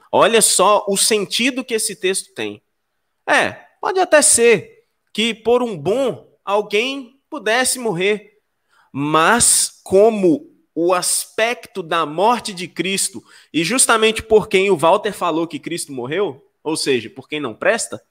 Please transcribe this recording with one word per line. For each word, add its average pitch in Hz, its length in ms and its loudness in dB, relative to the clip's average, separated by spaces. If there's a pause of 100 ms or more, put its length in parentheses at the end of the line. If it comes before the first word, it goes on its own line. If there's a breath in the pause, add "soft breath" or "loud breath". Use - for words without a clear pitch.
(120)
olha 190 300 4
só 196 460 2
o 196 80 -2
sentido 226 680 -2
que 240 100 -8
esse 220 220 -4
texto - 400 -6
tem. 104 260 -10 (640)
É, 196 260 2 (280)
pode 381 180 -2
até 330 220 4
ser 233 600 2 (280)
que 220 220 -2
por 240 300 0
um 226 120 -6
bom 185 560 -4 (140)
alguém 220 800 -4
pudesse 254 520 -2
morrer, 202 600 -4 (540)
mas 156 880 2
como 190 720 2 (220)
o 170 180 0
aspecto 220 880 -4
da 165 240 -2
morte 202 480 -2
de 175 140 -10
Cristo, 180 560 -6 (280 soft breath)
e 156 120 0
justamente 220 580 2
por 214 280 2
quem 196 200 2
o 180 80 2
Walter 196 360 2
falou 165 340 -2
que 151 100 -12
Cristo 156 360 -10
morreu, 139 520 -6 (160)
ou 151 140 -4
seja, 120 340 -2
por - 200 -20
quem 151 100 -8
não 120 160 -8
presta, 196 560 -2